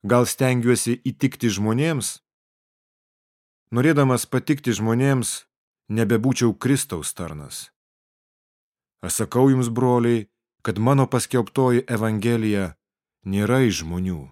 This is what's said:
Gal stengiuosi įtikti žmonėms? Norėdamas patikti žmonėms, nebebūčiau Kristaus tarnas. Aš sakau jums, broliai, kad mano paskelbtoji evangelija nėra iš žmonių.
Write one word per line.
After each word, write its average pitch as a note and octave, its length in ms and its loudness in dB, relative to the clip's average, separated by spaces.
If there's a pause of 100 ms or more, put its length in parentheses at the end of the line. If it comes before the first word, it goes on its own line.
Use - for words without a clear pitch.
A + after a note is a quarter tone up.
Gal A#2+ 220 2
stengiuosi A#2+ 800 0
įtikti - 420 -4
žmonėms? A2+ 720 -2 (1500)
Norėdamas C3 540 2
patikti B2+ 480 -2
žmonėms, A#2 720 0 (440)
nebebūčiau A2+ 680 0
Kristaus A#2+ 560 -4
tarnas. D2+ 560 -12 (1300)
Aš F2+ 180 -4
sakau B2+ 300 2
jums, B2+ 180 2
broliai, A#2+ 580 0 (380)
kad G#2 140 -4
mano C3+ 280 4
paskelbtoji B2 800 0
evangelija G#2+ 880 -2 (520)
nėra G#2 420 0
iš F2+ 160 -2
žmonių. F2 380 -6 (100)